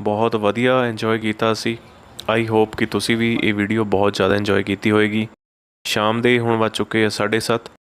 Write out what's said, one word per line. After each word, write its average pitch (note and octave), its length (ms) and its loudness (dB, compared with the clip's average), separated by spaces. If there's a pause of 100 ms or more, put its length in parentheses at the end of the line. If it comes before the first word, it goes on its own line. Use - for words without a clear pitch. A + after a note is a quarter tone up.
ਬਹੁਤ A2 360 0
ਵਧੀਆ A#2+ 500 0
ਇੰਜੋਏ A2+ 320 -2
ਕੀਤਾ A2 340 0
ਅਸੀਂ। A2+ 240 -4 (560)
I A2+ 180 2
hope A2 280 2
ਕਿ A2+ 80 0
ਤੁਸੀਂ A2 300 -2
ਵੀ A#2 260 0
ਇਹ G#2 120 0
ਵੀਡੀਓ G#2+ 300 0
ਬਹੁਤ G2+ 300 2
ਜ਼ਿਆਦਾ G2+ 220 2
ਇੰਜੋਏ G2+ 260 0
ਕੀਤੀ G2 280 -2
ਹੋਏਗੀ। G#2+ 380 2 (580)
ਸ਼ਾਮ A2 360 0
ਦੇ B2 160 4
ਹੁਣ A#2 180 2
ਵੱਜ A2 160 0
ਚੁੱਕੇ A2 320 0
ਆ G#2+ 40 2
ਸਾਢੇ G#2+ 320 0
ਸੱਤ। - 300 -2 (100)